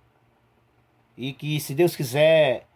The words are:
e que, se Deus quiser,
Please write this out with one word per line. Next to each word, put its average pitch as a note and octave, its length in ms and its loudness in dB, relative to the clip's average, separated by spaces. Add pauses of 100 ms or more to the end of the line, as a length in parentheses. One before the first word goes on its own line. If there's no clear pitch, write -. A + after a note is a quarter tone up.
(1160)
e C3 160 -10
que, D3 260 -6
se C#3+ 160 -10
Deus E3+ 220 0
quiser, D3 800 2